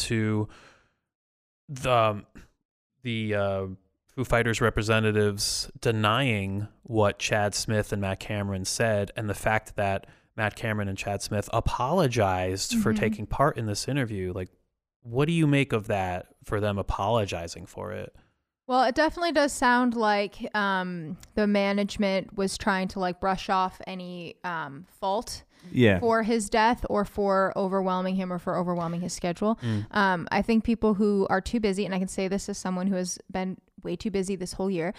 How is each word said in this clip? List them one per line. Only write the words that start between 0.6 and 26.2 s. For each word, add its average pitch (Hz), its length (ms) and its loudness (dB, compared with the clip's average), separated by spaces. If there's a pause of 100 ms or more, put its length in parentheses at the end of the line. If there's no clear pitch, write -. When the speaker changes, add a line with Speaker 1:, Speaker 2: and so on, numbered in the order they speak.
Speaker 1:
the, 131 240 -2
um, 110 340 4 (760)
the, 110 320 -2
uh, 98 320 0 (400)
Foo - 180 -6
Fighters 117 380 2
representatives 107 1080 2 (100)
denying 107 880 2 (160)
what 104 340 2
Chad 104 360 0
Smith 107 380 0
and 104 80 -2
Matt 95 200 -2
Cameron 101 440 -4
said, 104 520 0
and 110 120 -4
the 101 60 -2
fact - 420 -2
that 98 300 -2 (300)
Matt 107 200 -2
Cameron 107 320 -2
and 95 80 -6
Chad 101 260 -4
Smith - 300 -4
apologized 117 1300 0
for 196 140 2
Speaker 2:
Mm-hmm. 208 80 0
Speaker 1:
taking 110 260 -2
part - 320 0
in 113 80 -4
this 104 220 -4
interview. 110 460 -2
Like, 92 140 -6 (540)
what 123 240 0
do 170 60 0
you 165 140 4
make 139 260 4
of 107 160 -2
that, 92 400 -2 (160)
for 107 160 -2
them 101 180 0
apologizing 98 880 -2
for 95 260 -12
it? 98 220 -12 (520)
Speaker 2:
Well, 254 160 2
it 247 140 2
definitely 330 360 2
does 285 200 4
sound 247 420 2
like, 208 640 0
um, 185 640 -2 (180)
the 214 100 4
management 202 920 0
was 196 220 -2
trying 190 300 0
to, 202 120 -8
like, 180 200 -2
brush 190 280 -2
off 185 380 0
any, 180 560 -12
um, 160 440 -8 (140)
fault 202 440 -4 (260)
Speaker 3:
Yeah. 104 300 6
Speaker 2:
for 226 240 2